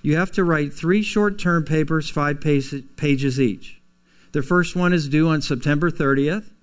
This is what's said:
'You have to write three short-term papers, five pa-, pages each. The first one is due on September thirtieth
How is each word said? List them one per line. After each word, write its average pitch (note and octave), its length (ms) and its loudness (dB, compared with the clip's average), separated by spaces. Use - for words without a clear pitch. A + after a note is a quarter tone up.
'You D3 140 2
have F#3 160 0
to G3 100 0
write D3+ 300 0
three F#3+ 300 0
short-term G3+ 640 0
papers, D#3 460 0
five D3 300 -2
pa-, C#3+ 420 0
pages C#3 440 0
each. G#2+ 400 -2
The D3 100 0
first F3 320 2
one F3 180 2
is D#3 160 0
due D#3 200 2
on D#3 140 0
September D3 480 0
thirtieth D3 640 0